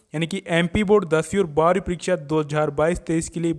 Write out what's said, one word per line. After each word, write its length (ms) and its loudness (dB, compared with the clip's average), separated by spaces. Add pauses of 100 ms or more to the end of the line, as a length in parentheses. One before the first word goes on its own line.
(140)
यानी 120 -2
कि 220 -6
एमपी 360 0
बोर्ड 260 4
दसवीं 300 0
और 80 0
बारहवीं 340 2
परीक्षा 360 -2
दो 220 -2
हज़ार 320 -2
बाईस 300 0
तेईस 260 -2
के 120 -8
लिए 180 0